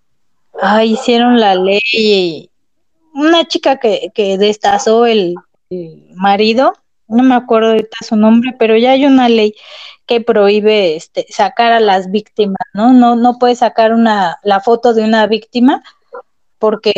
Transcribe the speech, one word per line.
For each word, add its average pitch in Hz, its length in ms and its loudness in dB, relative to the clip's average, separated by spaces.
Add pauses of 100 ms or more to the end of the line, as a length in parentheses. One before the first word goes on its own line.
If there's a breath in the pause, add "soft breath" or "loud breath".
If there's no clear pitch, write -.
(600)
ah, 208 220 0
hicieron 233 560 0
la 196 160 2
ley, 196 960 -2 (640)
una 320 340 0
chica 320 300 -2
que, 190 360 -4
que 196 240 -2
destazó 208 680 0
el, 196 300 0 (340)
el 160 460 -16
marido, 214 580 0 (340)
no 233 160 0
me 254 120 4
acuerdo 226 340 0
ahorita 220 280 -2 (100)
su 226 80 -4
nombre, 233 440 2
pero 220 180 2
ya 240 140 2
hay 269 140 2
una 262 240 4
ley 214 260 0 (500 loud breath)
que 233 160 -2
prohíbe, 208 720 0
este, - 340 -10
sacar 233 420 -2
a 233 80 2
las 190 320 0
víctimas, 202 460 -4 (160)
¿no? 226 200 2
No, 240 220 4
no 240 240 0
puedes 247 200 0
sacar 220 340 0
una, 214 500 0
la 196 160 0
foto 233 340 0
de 220 100 0
una 220 240 0
víctima 240 560 -2 (760 loud breath)
porque 214 380 -2